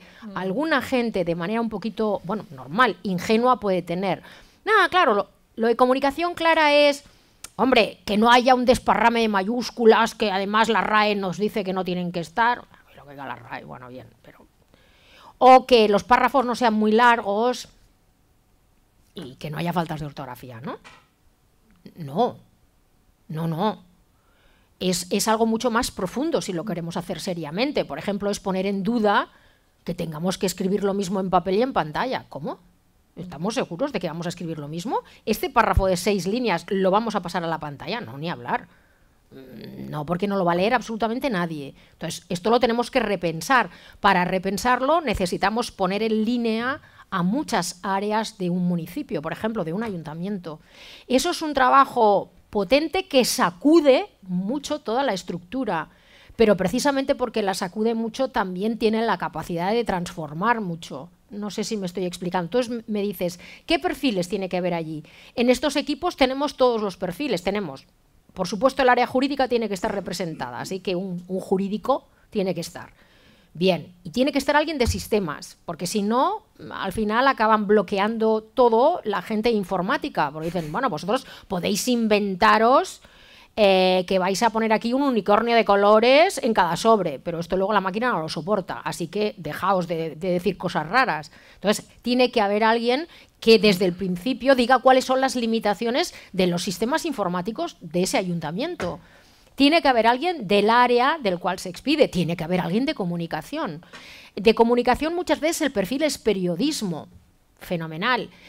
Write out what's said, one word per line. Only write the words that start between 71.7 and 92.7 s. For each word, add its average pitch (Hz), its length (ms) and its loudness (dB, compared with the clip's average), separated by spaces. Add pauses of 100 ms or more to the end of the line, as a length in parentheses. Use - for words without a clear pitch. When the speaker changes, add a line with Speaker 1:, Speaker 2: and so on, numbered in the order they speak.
Speaker 2:
tiene 190 240 -2
que 165 80 -8
estar. - 300 -14 (640)
Bien, 165 400 0 (120)
y 151 60 -14
tiene 262 200 0
que 277 60 0
estar 277 180 0
alguien 302 220 0
de 233 100 2
sistemas, 190 800 -4
porque - 200 -8
si 180 180 -2
no, 285 400 0 (280)
al - 220 -6
final 226 340 0
acaban 220 400 2
bloqueando 214 720 2
todo 247 640 4
la 196 180 -4
gente 220 300 -2
informática, 196 800 -2
porque 156 140 -8
dicen, 170 260 -4
"Bueno, 240 180 -2
vosotros 185 380 -4 (220)
podéis 185 400 -2
inventaros, 220 1120 4 (560)
eh, 185 500 4
que 190 120 2
vais 185 240 -2
a 226 80 4
poner 220 200 0
aquí 226 220 0
un 269 80 0
unicornio 233 520 2
de 226 120 4
colores 220 760 6
en 233 120 0
cada 170 240 2
sobre, 185 420 2
pero 165 220 -6
esto 185 160 -4
luego 196 160 0
la 196 80 2
máquina 196 280 -2
no 185 120 -2
lo 202 80 -6
soporta, 170 500 -4
así 160 280 -8
que 208 300 -4
dejaos 175 520 -2
de, 165 260 -6
de 170 160 -6
decir 180 260 -2
cosas 175 300 -4
raras". 180 420 0 (260)
Entonces, - 300 -2 (160)
tiene 247 300 2
que 233 80 0
haber 208 240 2
alguien 233 460 2 (320)